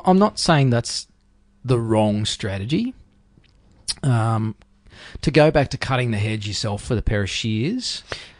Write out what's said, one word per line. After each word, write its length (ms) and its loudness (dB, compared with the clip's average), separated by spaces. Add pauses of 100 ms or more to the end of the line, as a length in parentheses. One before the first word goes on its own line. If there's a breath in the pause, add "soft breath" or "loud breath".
I'm 120 6
not 200 2
saying 320 4
that's 380 -2 (560)
the 160 0
wrong 440 2
strategy. 720 -4 (1080)
Um, 520 0 (680 loud breath)
to 80 0
go 200 8
back 200 2
to 80 -6
cutting 320 -2
the 80 0
hedge 280 -2
yourself 360 -6
for 120 -2
the 80 0
pair 200 0
of 80 -4
shears 720 -4 (380 loud breath)